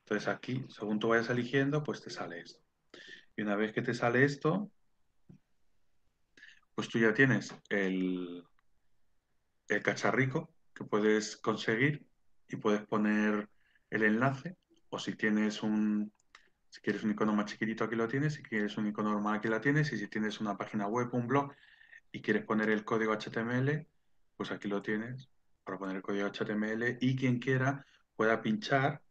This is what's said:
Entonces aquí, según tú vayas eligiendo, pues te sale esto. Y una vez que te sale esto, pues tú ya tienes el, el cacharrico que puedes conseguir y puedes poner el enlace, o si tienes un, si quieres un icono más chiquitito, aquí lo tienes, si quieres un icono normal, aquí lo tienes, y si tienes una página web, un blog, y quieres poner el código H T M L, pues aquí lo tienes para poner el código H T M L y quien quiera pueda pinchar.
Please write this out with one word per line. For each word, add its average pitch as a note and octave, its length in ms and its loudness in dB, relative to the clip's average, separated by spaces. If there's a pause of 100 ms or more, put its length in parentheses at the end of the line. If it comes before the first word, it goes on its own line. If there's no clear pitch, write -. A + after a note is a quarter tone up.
Entonces - 280 -2
aquí, B2+ 400 -4
según G#2+ 300 -4
tú A2+ 100 0
vayas A#2 220 4
eligiendo, C#3 520 2
pues A2 200 -6
te - 80 -14
sale F2 300 -8
esto. - 200 -20 (760)
Y A2 60 -4
una G#2 140 0
vez G#2+ 160 0
que A#2+ 100 0
te A#2+ 120 -2
sale A#2+ 300 4
esto, D#3 460 0 (2000)
pues A2 140 -4
tú - 100 -2
ya A2+ 160 6
tienes B2 400 4 (140)
el, F#2 760 -2 (1200)
el G#2 140 0
cacharrico B2+ 720 0 (220)
que - 100 -10
puedes G#2+ 520 2
conseguir A2+ 680 0 (420)
y - 80 -8
puedes G#2+ 260 2
poner G#2+ 680 0 (420)
el G#2+ 120 0
enlace, B2+ 540 2 (340)
o G2+ 80 -6
si - 160 -4
tienes G#2+ 480 2
un, G#2+ 500 0 (560)
si - 120 -20
quieres G2+ 220 -2
un G#2+ 100 0
icono G#2+ 200 2
más G#2 140 2
chiquitito, A2 380 -4
aquí A2 120 -2
lo A2+ 120 0
tienes, D3 260 0
si - 80 -12
quieres G#2 340 -2
un G#2+ 120 0
icono G#2+ 220 -2
normal, G#2 260 0
aquí G#2+ 120 -2
lo A2 120 0
tienes, D3 320 2
y A2 60 -4
si G#2 100 -6
tienes G#2+ 320 -4
una G#2 160 -2
página G2+ 300 -4
web, A#2+ 260 0
un B2 140 -2
blog, C#3+ 280 2 (580)
y - 80 -8
quieres G#2 240 2
poner G#2+ 260 2
el G#2 140 2
código A2 280 2
H G#2+ 180 -4
T A#2 100 -2
M A#2+ 180 -2
L, D3 300 0 (480)
pues - 140 -6
aquí G2+ 180 -6
lo G2+ 140 -2
tienes A#2 480 -4 (340)
para F#2+ 140 -8
poner F#2+ 180 -6
el F#2 60 -6
código G2+ 240 -2
H G2+ 180 -4
T G#2+ 80 -4
M G#2+ 180 0
L A#2+ 300 -2
y C3 160 2
quien B2+ 220 2
quiera C3 480 0 (280)
pueda A2 280 2
pinchar. C3+ 580 0 (100)